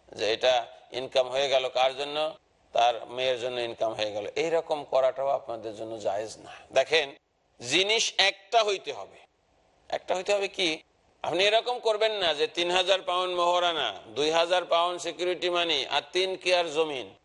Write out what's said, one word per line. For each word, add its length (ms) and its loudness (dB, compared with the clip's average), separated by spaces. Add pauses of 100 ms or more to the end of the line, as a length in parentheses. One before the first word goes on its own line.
(120)
যে 200 0
এটা 340 2 (260)
ইনকাম 360 0
হয়ে 200 0
গেল। 200 2
কার 280 0
জন্য? 380 -4 (380)
তার 340 2
মেয়ের 340 -2
জন্য 200 -4
ইনকাম 320 -2
হয়ে 200 -4
গেল। 240 -6
এইরকম 480 -2
করাটাও 440 0
আপনাদের 480 -6
জন্য 240 -10
জায়েজ 380 -4
না। 120 -20 (220)
দেখেন, 420 2 (540)
জিনিস 500 2
একটা 460 2
হইতে 280 -2
হবে। 240 -14 (720)
একটা 280 -4
হইতে 180 0
হবে 140 0
কি? 340 -2 (400)
আপনি 220 0
এরকম 340 2
করবেন 340 2
না 220 0
যে 120 0
তিন 240 -2
হাজার 320 2
পাউন্ড 340 -2
মোহরানা, 720 0
দুই 240 -2
হাজার 340 2
পাউন্ড 360 0
সিকিউরিটি 500 -4
মানি 360 0
আর 160 0 (100)
তিন 240 0
কেয়ার 360 0
জমিন, 420 -2 (100)